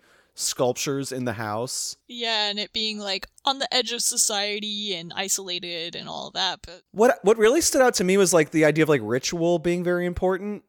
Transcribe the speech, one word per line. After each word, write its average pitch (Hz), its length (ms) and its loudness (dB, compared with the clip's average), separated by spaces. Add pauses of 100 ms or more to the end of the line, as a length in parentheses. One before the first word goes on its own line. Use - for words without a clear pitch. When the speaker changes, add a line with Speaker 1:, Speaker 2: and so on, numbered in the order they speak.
(340)
Speaker 1:
sculptures 139 760 -2
in 127 140 -6
the 120 80 -2
house. 110 640 -6 (100)
Speaker 2:
Yeah, 226 420 -2
and 202 120 -4
it 208 120 -8
being, 220 280 -4
like, 196 260 -6 (180)
on 269 140 0
the 277 160 -4
edge 247 160 0
of 240 120 -4
society 208 920 -2
and 170 220 -10
isolated 175 800 -6
and 170 120 -10
all 147 220 -10
that, 180 340 -4
but 175 180 -20 (100)
Speaker 1:
What, 233 320 4
what 214 140 6
really 226 220 6
stood 285 220 4
out 247 120 6
to 196 100 0
me 185 120 4
was, 190 160 6
like, 160 200 4
the 156 120 4
idea 151 200 4
of, 143 40 4
like, 147 140 4
ritual 165 560 0
being 175 240 -2
very 175 240 0
important. 185 640 -2